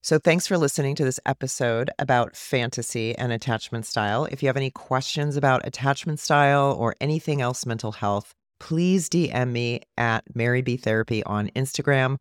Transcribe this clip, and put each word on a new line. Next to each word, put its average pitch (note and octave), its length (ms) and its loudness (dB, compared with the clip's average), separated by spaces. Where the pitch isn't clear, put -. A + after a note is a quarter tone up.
So D#3+ 160 4
thanks E3+ 300 4
for F3+ 100 2
listening C#3+ 380 0
to D3 80 0
this C3 220 0
episode B2+ 720 -2
about B2 380 2
fantasy A#2+ 800 -4
and B2 160 -2
attachment A2+ 540 -4
style. G#2+ 400 0
If - 160 -8
you C#3 60 2
have C3 80 0
any C3+ 140 -2
questions C#3+ 680 -4
about C3+ 300 2
attachment C#3 520 -2
style C#3+ 540 4
or A2+ 280 -2
anything D3+ 400 -2
else B2 240 -2
mental A2+ 280 -4
health, G2+ 400 -2
please F3+ 500 2
D E3+ 220 2
M B2 220 -2
me A#2+ 300 -2
at A2+ 280 0
Mary A#2+ 260 2
B B2 160 0
Therapy A2 480 0
on G#2 260 -2
Instagram C3+ 720 0